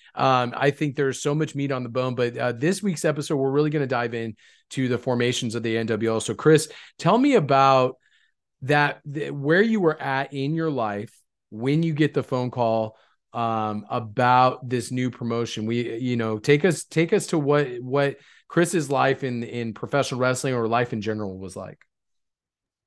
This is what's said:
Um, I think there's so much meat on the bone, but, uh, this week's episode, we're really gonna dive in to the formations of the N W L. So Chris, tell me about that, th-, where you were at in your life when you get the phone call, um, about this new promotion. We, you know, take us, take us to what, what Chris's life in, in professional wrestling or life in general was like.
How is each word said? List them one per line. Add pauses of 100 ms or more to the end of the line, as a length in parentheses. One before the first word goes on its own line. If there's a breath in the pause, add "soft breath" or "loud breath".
(140)
Um,
I
think
there's
so
much
meat
on
the
bone,
but,
uh,
this
week's
episode,
we're
really
gonna
dive
in (360 soft breath)
to
the
formations
of
the
N
W
L.
So
Chris, (280 loud breath)
tell
me
about (640)
that, (100)
th-,
where
you
were
at
in
your
life (380)
when
you
get
the
phone
call, (360 soft breath)
um,
about
this
new
promotion.
We,
you
know,
take
us,
take
us
to
what, (120)
what (320 soft breath)
Chris's
life
in,
in
professional
wrestling
or
life
in
general
was
like. (1080)